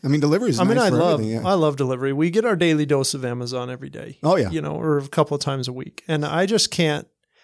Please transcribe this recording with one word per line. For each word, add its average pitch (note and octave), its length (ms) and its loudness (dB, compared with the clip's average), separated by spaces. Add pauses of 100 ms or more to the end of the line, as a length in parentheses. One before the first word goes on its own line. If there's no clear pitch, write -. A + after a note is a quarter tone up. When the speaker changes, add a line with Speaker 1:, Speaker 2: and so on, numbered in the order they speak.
Speaker 1:
I - 40 -4
mean, C#3+ 140 2
delivery F3 280 2
is A#2+ 100 0
Speaker 2:
I - 60 2
mean, G#3+ 100 4
Speaker 1:
nice A#3+ 120 4
Speaker 2:
I - 40 2
Speaker 1:
for - 60 2
Speaker 2:
love, F3 240 4
Speaker 1:
everything, A2 220 -2
yeah. F3+ 60 0
Speaker 2:
I G3 60 2
love D3+ 220 2
delivery. C3 360 -2
We D#3 160 0
get G#3+ 160 2
our A3+ 100 0
daily D#3+ 300 2
dose C#3 300 0
of C3 100 -6
Amazon B2 460 -6
every C3+ 180 -12
day. - 320 -16
Speaker 1:
Oh, E3 140 4
yeah. A2+ 160 2
Speaker 2:
You D#3+ 100 -2
know, D3 140 -6
or D#3 240 0
a C#3 80 -6
couple D3 280 0
of C#3+ 60 -4
times C3+ 260 -4
a B2+ 60 -6
week. - 340 -14
And D3+ 160 0
I D#3 220 0
just G3+ 240 0
can't, D#3 380 -2 (360)